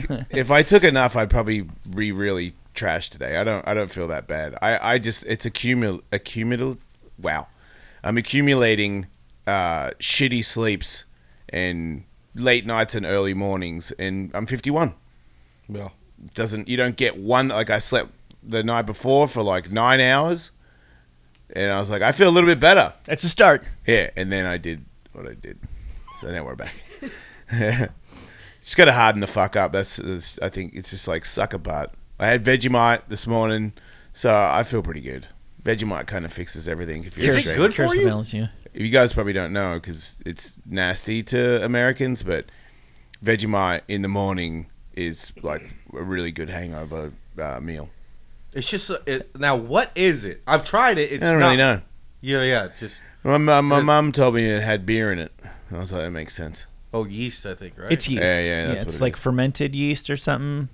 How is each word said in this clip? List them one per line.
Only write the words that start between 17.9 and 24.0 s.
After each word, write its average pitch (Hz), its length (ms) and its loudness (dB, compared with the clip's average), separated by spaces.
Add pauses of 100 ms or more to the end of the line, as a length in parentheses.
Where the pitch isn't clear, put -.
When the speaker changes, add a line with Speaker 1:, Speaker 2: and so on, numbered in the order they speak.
Speaker 2:
the 113 220 -2
night 117 240 0
before 135 400 2
for, 117 160 -2
like, 92 280 0
nine 123 300 6
hours, 151 480 2 (1040)
and 98 160 0
I 98 80 0
was 101 120 -4
like, 101 100 -2
"I 113 120 4
feel 190 160 8
a - 20 6
little 170 180 6
bit 156 100 4
better." 165 340 8 (100)
Speaker 1:
That's - 200 -4
a 170 60 2
start. 165 340 8 (220)
Speaker 2:
Yeah, 110 300 4